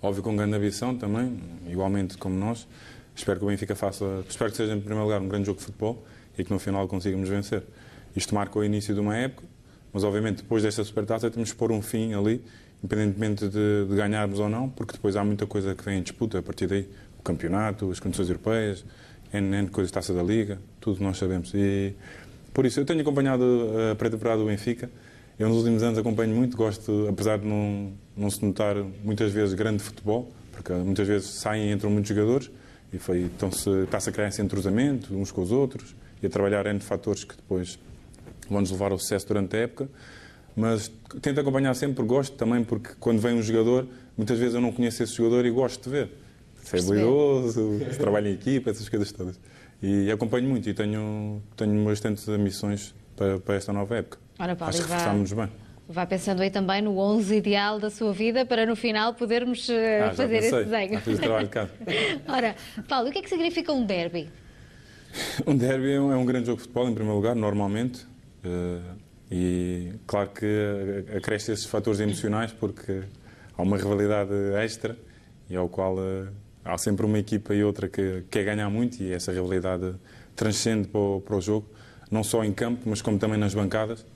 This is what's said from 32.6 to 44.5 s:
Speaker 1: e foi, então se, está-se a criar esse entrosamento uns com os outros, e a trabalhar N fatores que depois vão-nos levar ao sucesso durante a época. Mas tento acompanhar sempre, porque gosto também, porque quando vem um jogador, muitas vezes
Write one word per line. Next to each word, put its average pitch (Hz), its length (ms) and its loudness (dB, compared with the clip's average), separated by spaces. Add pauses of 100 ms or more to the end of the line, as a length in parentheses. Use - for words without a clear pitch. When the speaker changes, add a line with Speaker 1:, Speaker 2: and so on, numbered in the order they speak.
Speaker 1:
e 92 80 -6
foi, 90 260 0
então 92 280 -2
se, - 160 -2 (160)
está-se 101 240 -2
a 104 40 -4
criar 104 160 0
esse 101 120 -6
entrosamento 101 760 0
uns 95 160 -4
com 98 120 -2
os 90 100 0
outros, 131 420 0 (280)
e 101 40 0
a 95 40 2
trabalhar 101 360 2
N 104 140 0
fatores 101 420 -2
que - 140 -18
depois - 420 -6 (680)
vão-nos 101 220 0
levar 98 220 0
ao 92 60 0
sucesso - 300 -2
durante 101 280 0
a 110 40 2
época. 127 280 -4 (680)
Mas 110 340 0 (300)
tento 143 180 0
acompanhar 135 360 2
sempre, 135 220 -2
porque 117 120 0
gosto 135 260 2
também, 117 300 2
porque 107 340 -4
quando 113 220 4
vem 120 140 2
um 117 80 2
jogador, 113 440 4 (300)
muitas 113 220 0
vezes 120 160 2